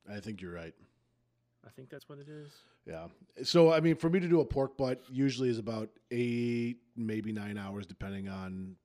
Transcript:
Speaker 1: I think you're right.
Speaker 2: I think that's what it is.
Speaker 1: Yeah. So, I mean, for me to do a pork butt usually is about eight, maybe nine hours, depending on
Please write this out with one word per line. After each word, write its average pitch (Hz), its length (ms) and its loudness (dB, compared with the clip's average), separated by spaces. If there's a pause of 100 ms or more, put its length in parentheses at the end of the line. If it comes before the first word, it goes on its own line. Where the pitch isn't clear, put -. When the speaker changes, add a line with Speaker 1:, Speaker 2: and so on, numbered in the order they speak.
Speaker 1:
I 101 120 -10
think 101 200 -10
you're 90 140 -10
right. 82 200 -12 (920)
Speaker 2:
I - 40 -20
think 131 200 -20
that's 143 180 -18
what 143 120 -18
it 143 80 -20
is. 151 240 -18 (340)
Speaker 1:
Yeah. 165 220 -12 (340)
So, 160 300 8
I 160 80 6
mean, 160 160 4
for 165 120 0
me 185 120 4
to 175 80 -2
do 165 100 6
a 147 60 6
pork 135 320 -2
butt 127 340 0
usually 131 380 2
is 117 100 2
about 110 320 -6 (220)
eight, 120 680 0 (160)
maybe 107 380 -4
nine 104 260 -6
hours, 98 280 -8
depending 98 420 -8
on 95 560 -10